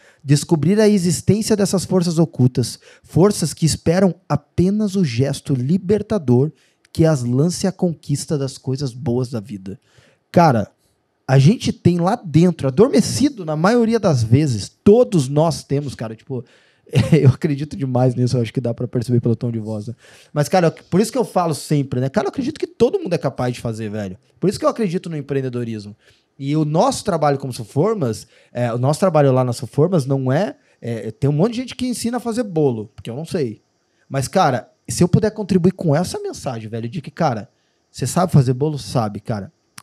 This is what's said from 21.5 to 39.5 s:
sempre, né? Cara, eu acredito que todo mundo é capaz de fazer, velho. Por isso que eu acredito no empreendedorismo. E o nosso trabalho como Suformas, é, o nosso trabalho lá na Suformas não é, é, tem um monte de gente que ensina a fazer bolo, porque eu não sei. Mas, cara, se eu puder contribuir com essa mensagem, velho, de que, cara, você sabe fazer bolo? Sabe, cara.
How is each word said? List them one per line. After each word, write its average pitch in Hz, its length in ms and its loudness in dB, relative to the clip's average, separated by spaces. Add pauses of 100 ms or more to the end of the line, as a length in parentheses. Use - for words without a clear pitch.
sempre, 135 460 -4
né? 131 100 -2
Cara, 233 180 -2
eu - 20 -4
acredito 262 300 -6
que 359 80 -4
todo 254 320 0
mundo 220 140 -4
é 160 40 0
capaz 127 360 -4
de - 80 -14
fazer, 110 280 -6
velho. 101 280 -8 (220)
Por 175 100 0
isso 208 100 -4
que 302 60 -2
eu 302 40 2
acredito 185 400 -4
no 160 80 -8
empreendedorismo. 120 760 -6 (440)
E 143 160 -4
o 156 100 0
nosso 180 380 0
trabalho 151 340 0
como 131 160 -8
Suformas, 135 720 -2 (240)
é, 120 220 -2
o 117 40 -4
nosso 135 220 0
trabalho 151 320 4
lá 127 120 4
na 123 100 -2
Suformas 147 520 0
não 135 260 0
é, 202 240 0 (260)
é, 113 300 -8
tem - 180 0
um 147 40 2
monte 180 200 2
de 214 80 -8
gente 254 140 -12
que 247 120 -6
ensina 240 300 -4
a - 20 -6
fazer 233 240 -4
bolo, 135 520 0
porque - 140 -14
eu 113 60 -10
não 156 100 -10
sei. 139 360 -6 (480)
Mas, 135 180 -4
cara, 147 420 0 (180)
se - 160 0
eu 175 40 6
puder 214 240 2
contribuir 190 420 0
com 147 220 0
essa 160 240 -2
mensagem, 135 500 -10
velho, 113 200 -8
de 123 120 -10
que, 165 100 -14
cara, 123 380 -2 (420)
você - 160 -6
sabe 175 240 0
fazer 131 220 6
bolo? 147 260 -2
Sabe, 107 400 -4
cara. 104 320 -8 (320)